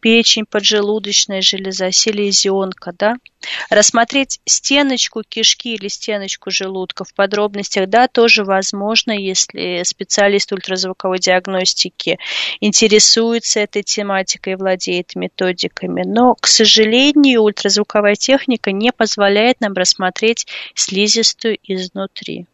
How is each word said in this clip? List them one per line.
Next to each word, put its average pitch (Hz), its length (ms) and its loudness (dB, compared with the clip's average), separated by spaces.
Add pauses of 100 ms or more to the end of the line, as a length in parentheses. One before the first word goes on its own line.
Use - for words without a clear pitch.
печень, 226 460 2
поджелудочная 202 960 -2
железа, 190 480 -2
селезёнка, 196 1040 -2
да, 220 200 0 (520)
рассмотреть 233 760 2
стеночку 269 840 0
кишки 226 460 -2
или 196 140 -10
стеночку 202 640 -8
желудка 190 520 -6
в - 100 -20
подробностях, 202 760 -2
да, 233 180 4
тоже 220 380 2
возможно, 196 680 -2
если 190 760 -4
специалист 202 680 0
ультразвуковой 185 680 -4
диагностики 185 1000 -2 (420)
интересуется 220 1000 2
этой 208 220 -4
тематикой, 196 760 -4
владеет 185 600 -4
методиками. 180 880 -4
Но, 226 320 4
к - 100 -6
сожалению, 240 960 4
ультразвуковая 208 720 2
техника 262 580 0
не 214 200 0
позволяет 214 680 2
нам 208 140 -2
рассмотреть 190 720 0 (280)
слизистую 214 920 0
изнутри. 190 880 -8